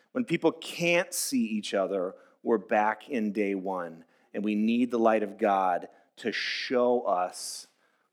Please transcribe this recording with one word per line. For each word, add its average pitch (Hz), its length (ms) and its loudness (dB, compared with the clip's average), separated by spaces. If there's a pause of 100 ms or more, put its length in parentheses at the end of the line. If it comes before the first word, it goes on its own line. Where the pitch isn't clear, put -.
(120)
When 127 140 -2
people 165 260 2
can't 170 640 -2
see 123 320 0
each 107 280 -4
other, 95 420 0 (280)
we're 117 140 4
back 107 520 0
in 110 220 0
day 98 240 0
one, 90 480 -6 (300)
and 107 100 -6
we 107 120 0
need 117 360 2
the 120 80 0
light 110 240 4
of 98 140 -6
God 95 500 2 (300)
to 107 140 -4
show 123 720 0
us - 640 -4 (460)